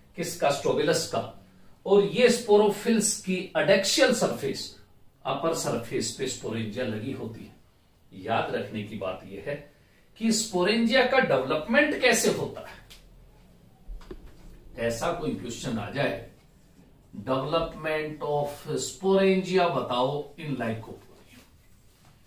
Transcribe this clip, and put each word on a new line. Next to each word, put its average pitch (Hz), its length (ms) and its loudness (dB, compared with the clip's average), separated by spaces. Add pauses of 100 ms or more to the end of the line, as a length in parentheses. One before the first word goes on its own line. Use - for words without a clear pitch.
(160)
किसका? - 340 0
स्ट्रोबिलस - 580 2
का। - 320 -6 (460)
और 196 180 6
ये 233 260 6
स्पोरोफिल्स 208 880 4
की 185 160 -2
एडैक्सियल 196 800 4
सरफेस, - 680 -4 (440)
अपर 160 300 -2
सरफेस 113 640 -4
पे - 100 -4
स्पोरेंजिया 113 560 -6
लगी 113 280 -4
होती 110 320 -10
है। - 120 -20 (560)
याद 107 420 -4
रखने - 280 -4
की - 160 -10
बात - 260 -6
यह 98 220 -14
है - 280 -10 (420)
कि 220 160 2
स्पोरेंजिया 233 760 2
का 262 120 4
डेवलपमेंट 226 840 2
कैसे 226 320 4
होता - 380 -6
है। - 180 -20 (1900)
ऐसा 117 360 -2
कोई - 220 -4
क्वेश्चन - 440 -8
आ 104 120 -8
जाए, - 420 -4 (840)
"Development 151 1000 -4
of 147 280 -2 (300)
sporangia 185 960 2
बताओ 131 640 -2
in 156 140 -8
lycopodium", - 880 -8 (880)